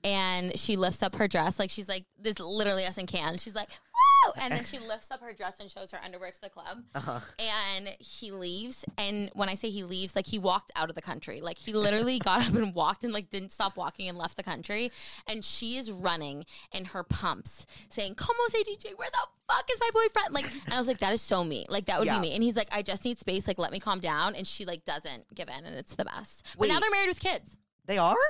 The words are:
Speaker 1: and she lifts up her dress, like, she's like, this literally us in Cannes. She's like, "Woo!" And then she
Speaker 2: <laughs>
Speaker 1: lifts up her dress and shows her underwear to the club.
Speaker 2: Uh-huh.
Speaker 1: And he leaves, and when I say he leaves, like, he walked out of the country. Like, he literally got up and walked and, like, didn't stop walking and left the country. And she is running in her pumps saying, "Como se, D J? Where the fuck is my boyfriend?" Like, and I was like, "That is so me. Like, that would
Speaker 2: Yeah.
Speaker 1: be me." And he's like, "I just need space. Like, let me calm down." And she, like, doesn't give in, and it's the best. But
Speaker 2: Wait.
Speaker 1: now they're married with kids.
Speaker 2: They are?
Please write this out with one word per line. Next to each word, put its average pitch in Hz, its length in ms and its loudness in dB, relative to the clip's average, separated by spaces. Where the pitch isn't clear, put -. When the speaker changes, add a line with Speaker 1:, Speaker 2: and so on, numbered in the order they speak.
Speaker 1:
and 185 540 2
she - 200 2
lifts 180 240 2
up 190 140 0
her 208 120 2
dress, 175 300 2
like, 190 140 0
she's 202 180 -6
like, 190 160 -6
this 208 200 -2
literally 190 460 2
us 185 140 -4
in 180 80 -6
Cannes. 170 340 -2
She's 214 140 -8
like, 208 160 -6
"Woo!" 1047 640 8
And 247 100 0
then 240 100 0
she 277 160 -8
Speaker 2:
<laughs> 226 80 -10
Speaker 1:
lifts 220 220 -6
up 254 140 -10
her 233 100 -12
dress 190 260 -8
and 202 120 -14
shows 196 180 -12
her 175 160 -10
underwear 180 240 -10
to - 100 -18
the 196 100 -14
club. 185 340 -12
Speaker 2:
Uh-huh. 123 260 -6
Speaker 1:
And 202 500 -2
he - 300 -14
leaves, 196 560 -8
and 202 340 -2
when 196 160 0
I 190 60 -2
say 226 160 -4
he 196 120 -6
leaves, 185 320 -6
like, 190 120 0
he 208 100 -4
walked 190 380 2
out 160 140 0
of 156 60 -12
the 165 60 -10
country. 143 400 -8
Like, 165 160 -8
he 220 160 -8
literally 214 460 4
got 214 280 4
up 190 60 4
and 208 220 2
walked 170 280 2
and, 240 80 -2
like, 208 200 -4
didn't 190 200 -6
stop 196 240 -2
walking 185 320 -6
and 175 120 -8
left 165 180 -6
the 196 60 -6
country. 208 480 -4
And 214 180 -4
she 233 340 -2
is 226 140 -6
running 165 540 -2
in 190 140 -6
her 185 180 -8
pumps - 640 -4
saying, 202 260 -4
"Como 466 220 0
se, 440 140 2
D 415 140 -4
J? 415 180 -14
Where 494 140 -8
the - 180 0
fuck - 200 2
is 466 80 2
my 466 140 4
boyfriend?" 427 400 4
Like, 285 120 0
and - 100 0
I - 20 4
was 247 100 2
like, 254 120 2
"That 196 140 2
is 233 100 2
so 185 200 4
me. 147 240 -2
Like, 202 200 0
that 185 120 2
would 220 80 4
Speaker 2:
Yeah. - 140 4
Speaker 1:
be 165 80 0
me." 139 60 -2
And 226 80 4
he's 233 120 4
like, 220 160 0
"I 208 100 0
just 196 220 -4
need 240 160 -2
space. 190 280 -2
Like, 190 120 0
let 170 140 0
me 190 80 -4
calm 190 180 0
down." 170 360 2
And 185 120 -6
she, - 160 -4
like, 175 220 -8
doesn't 147 500 -6
give 160 140 -8
in, 139 160 -10
and 160 100 -12
it's - 200 -10
the - 100 -2
best. - 380 -10
But 170 60 -16
Speaker 2:
Wait. - 100 6
Speaker 1:
now 311 100 6
they're 427 120 4
married 392 180 4
with - 100 -2
kids. - 380 -2
Speaker 2:
They 202 120 0
are? 180 180 6